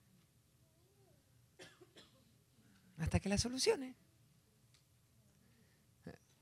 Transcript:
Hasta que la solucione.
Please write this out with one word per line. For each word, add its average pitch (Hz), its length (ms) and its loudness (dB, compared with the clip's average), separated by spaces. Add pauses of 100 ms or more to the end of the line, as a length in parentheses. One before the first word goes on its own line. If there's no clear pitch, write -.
(3000)
Hasta 165 200 2
que - 100 -4
la 202 80 4
solucione. 262 600 2 (2500)